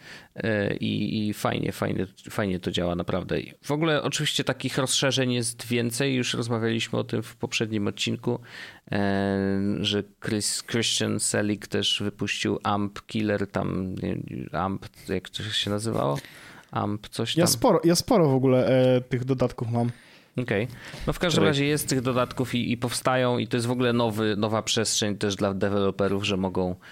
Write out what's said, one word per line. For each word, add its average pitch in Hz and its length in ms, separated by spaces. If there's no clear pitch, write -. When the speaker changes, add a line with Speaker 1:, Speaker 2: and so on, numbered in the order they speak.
Speaker 1:
E, 104 400
i, 107 520
i 104 60
fajnie, 113 380
fajnie, 101 360
fajnie 95 300
to 92 120
działa 87 240
naprawdę. 87 460
I - 120
w - 80
ogóle 151 320
oczywiście 147 400
takich - 340
rozszerzeń 131 540
jest 120 360
więcej, 120 480
już 123 180
rozmawialiśmy 117 640
o 117 40
tym 113 200
w - 120
poprzednim 110 520
odcinku, 117 520
e, 101 60
że 101 220
Chris-, - 680
Christian 110 480
Selig 104 480
też - 380
wypuścił - 580
amp 101 420
Killer, 104 460
tam, 92 440
nie, 92 220
amp, 92 340
jak 92 200
to - 140
się 107 260
nazywało? 110 480
amp 104 380
coś 117 280
Speaker 2:
Ja 175 80
Speaker 1:
tam. - 80
Speaker 2:
sporo, 208 300
ja 170 120
sporo 170 340
w 135 60
ogóle, 127 320
e, 123 60
tych 127 240
dodatków 127 460
mam. 117 180
Speaker 1:
Okej. 113 260
No 151 60
w - 60
każdym 165 180
Speaker 3:
Który 160 100
Speaker 1:
razie 143 180
jest 147 240
tych 131 120
dodatków 123 540
i, 110 160
i 120 60
powstają 123 600
i 113 100
to 123 100
jest 117 100
w 123 40
ogóle 123 220
nowy, 110 440
nowa 107 240
przestrzeń 104 560
też 101 180
dla 98 180
deweloperów, 98 720
że 101 120
mogą, 92 380